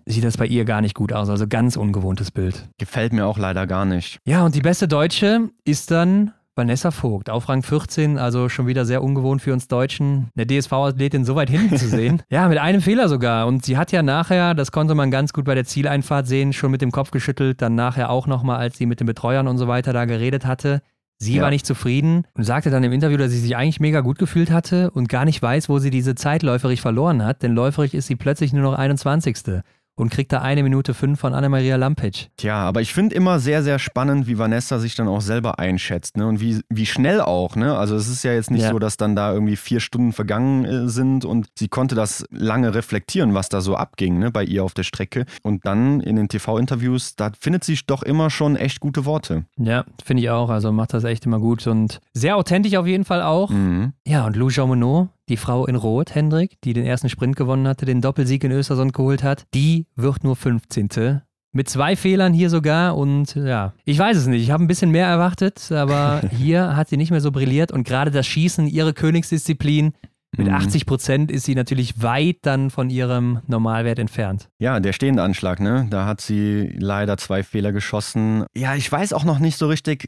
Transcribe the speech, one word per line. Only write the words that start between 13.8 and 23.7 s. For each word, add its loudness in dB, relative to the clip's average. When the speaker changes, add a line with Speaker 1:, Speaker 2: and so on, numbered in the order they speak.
Speaker 1:
ja 2
nachher, 2
das -2
konnte 2
man 2
ganz 0
gut -2
bei 2
der 0
Zieleinfahrt 0
sehen, 2
schon 0
mit 0
dem 0
Kopf -2
geschüttelt, 0
dann 2
nachher 0
auch 0
nochmal, 0
als -4
sie -2
mit -2
den 0
Betreuern 0
und 0
so 0
weiter 0
da 0
geredet -2
hatte. 0
Sie 0
Speaker 2:
Ja. 4
Speaker 1:
war 2
nicht 0
zufrieden 2
und -4
sagte 0
dann 4
im 2
Interview, 2
dass 2
sie 0
sich 0
eigentlich 0